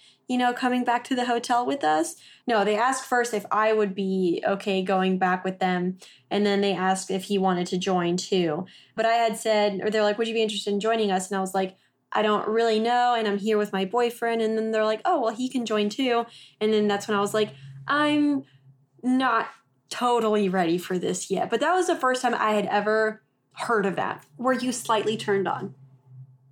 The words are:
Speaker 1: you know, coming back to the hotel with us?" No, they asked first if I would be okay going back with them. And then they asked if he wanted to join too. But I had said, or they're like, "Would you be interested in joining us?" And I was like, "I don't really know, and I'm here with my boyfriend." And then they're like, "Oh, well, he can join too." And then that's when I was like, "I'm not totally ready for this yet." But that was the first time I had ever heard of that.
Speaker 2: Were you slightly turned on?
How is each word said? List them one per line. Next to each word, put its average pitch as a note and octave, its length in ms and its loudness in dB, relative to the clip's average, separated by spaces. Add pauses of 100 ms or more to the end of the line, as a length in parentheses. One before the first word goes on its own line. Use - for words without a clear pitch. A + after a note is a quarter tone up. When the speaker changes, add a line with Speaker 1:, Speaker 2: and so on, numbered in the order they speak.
(300)
Speaker 1:
you B3 80 0
know, B3 160 2
coming B3 320 0
back A#3+ 200 0
to C4 100 -2
the B3 100 0
hotel A#3+ 400 0
with C#4 180 -2
us?" D#4+ 320 0 (320)
No, A3 160 2
they G#3 140 2
asked B3+ 280 0
first A#3+ 280 0
if G3+ 180 -4
I A3 220 2
would G#3 200 0
be F#3+ 540 0
okay G3 340 -2
going F#3 360 0
back F#3 260 0
with F#3+ 160 -4
them. F3+ 380 0 (340)
And G3+ 140 2
then G3+ 160 2
they G3+ 120 2
asked F#3 380 -2
if F#3+ 140 -4
he G3+ 120 -2
wanted F#3 300 2
to F#3+ 100 -4
join F3+ 400 0
too. F3+ 480 -2 (300)
But A3 100 0
I A3+ 80 2
had A3+ 240 0
said, G#3 460 0
or G#3 60 0
they're G#3+ 120 0
like, G#3 160 2
"Would A3+ 120 -2
you A3+ 40 -4
be A3+ 80 0
interested G#3+ 320 -2
in G3+ 60 0
joining G#3+ 320 0
us?" F#3+ 180 -2
And G3 80 -4
I F#3+ 40 -2
was F#3+ 120 -6
like, F#3+ 220 -2 (380)
"I G#3+ 80 0
don't G#3+ 260 2
really A3+ 320 2
know, A#3+ 360 2
and A3 120 0
I'm G3+ 100 0
here G#3 200 0
with G#3 160 -2
my F#3+ 100 0
boyfriend." A#3 580 0
And A3 160 0
then A3 140 -2
they're A3 140 2
like, G#3+ 180 -2
"Oh, F4 160 2
well, A3 160 -2
he B3+ 140 -4
can B3 160 -4
join G#3 240 0
too." A#3 360 0 (360)
And G#3+ 120 2
then G#3 140 4
that's G3+ 180 0
when G#3+ 120 0
I G3+ 40 2
was G3+ 120 -2
like, G#3+ 200 0 (320)
"I'm D4 600 2 (560)
not B3+ 480 2 (400)
totally A3 600 2
ready F3+ 280 2
for F3+ 200 -4
this F#3 320 -4
yet." - 220 -2
But A#3 80 0
that D4+ 140 2
was F#4 140 2
the F4 80 2
first B3+ 280 0
time A#3+ 100 2
I G#3+ 200 0
had G#3 120 0
ever G#3+ 560 0 (320)
heard G#3+ 320 0
of F#3 100 0
that. - 300 -6 (120)
Speaker 2:
Were B3+ 160 0
you B3 180 -2
slightly A3 440 -2
turned G3 320 0
on? - 280 -6 (760)